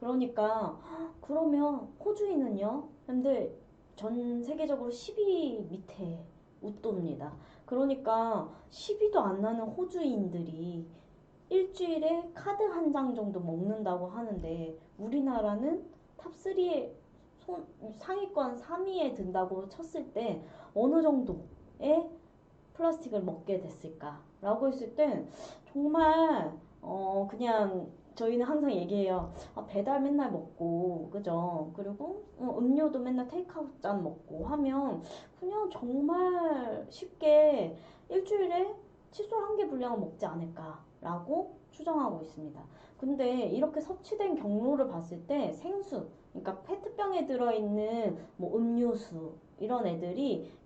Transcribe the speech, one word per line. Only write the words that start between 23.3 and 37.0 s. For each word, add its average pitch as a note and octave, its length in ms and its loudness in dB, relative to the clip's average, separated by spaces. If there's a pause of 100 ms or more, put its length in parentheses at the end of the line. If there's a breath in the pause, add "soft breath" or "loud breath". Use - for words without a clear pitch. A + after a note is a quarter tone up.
됐을까라고 E3+ 1080 -2
했을 A3+ 260 -4
땐 C#4+ 340 2 (420 loud breath)
정말, D4+ 840 6 (280)
어, F#3+ 500 0
그냥 G#3+ 580 2 (260)
저희는 A#3+ 300 2
항상 C#4+ 280 2
얘기해요. F#3 600 0 (220 loud breath)
"아, G#3 120 -8
배달 C4+ 340 0
맨날 C#4 320 2
먹고, E3+ 800 -2
그죠? E3+ 640 -2
그리고, D4 480 -6 (140)
어, B3 200 -4
음료도 C4+ 400 4
맨날 B3 300 -2
테이크아웃 D#4+ 520 -8
잔 G3 220 0
먹고 D#3+ 440 -6
하면 C4+ 560 0 (360 loud breath)
그냥 G4+ 320 -2
정말 D4+ 1200 0
쉽게 D4+ 880 6 (300 loud breath)